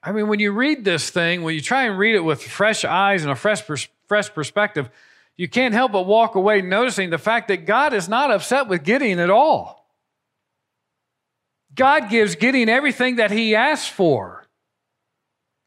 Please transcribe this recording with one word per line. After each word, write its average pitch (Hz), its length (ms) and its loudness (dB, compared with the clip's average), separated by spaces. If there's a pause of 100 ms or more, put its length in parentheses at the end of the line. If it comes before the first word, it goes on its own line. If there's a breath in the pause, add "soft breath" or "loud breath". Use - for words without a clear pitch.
I 180 100 -8
mean, 214 160 -2
when 214 120 0
you 208 120 2
read 254 340 0
this 170 240 -2
thing, 170 320 0
when 160 120 -4
you 156 60 -4
try 254 240 0
and 202 140 -2
read 220 160 2
it 196 60 2
with 160 220 -2
fresh 202 400 -2
eyes 185 420 0
and 147 60 -2
a 135 40 0
fresh 202 320 -2
pers-, 147 220 -8 (180)
fresh 208 260 -2
perspective, 160 560 -4 (480 soft breath)
you 175 120 -8
can't 247 260 0
help 240 180 0
but 185 140 -2
walk 220 280 2
away 196 280 2
noticing 196 480 -2
the 165 80 -2
fact 226 300 -2
that 170 180 -2
God 269 260 2
is 185 160 -4
not 254 220 0
upset 233 380 0
with 175 160 -4
Gideon 214 340 0
at 175 100 0
all. 220 580 0 (1900)
God 262 340 2
gives 208 280 2
Gideon 247 340 2
everything 254 460 0
that 214 140 2
he 220 240 0
asked 269 360 0
for. 127 560 -2 (1200)